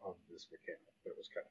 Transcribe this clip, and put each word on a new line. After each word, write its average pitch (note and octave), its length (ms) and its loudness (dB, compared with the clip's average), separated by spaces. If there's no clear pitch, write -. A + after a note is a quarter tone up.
of F#2 100 4
this - 200 -6
mechanic - 280 -2
that - 120 2
was - 160 -2
kinda - 180 4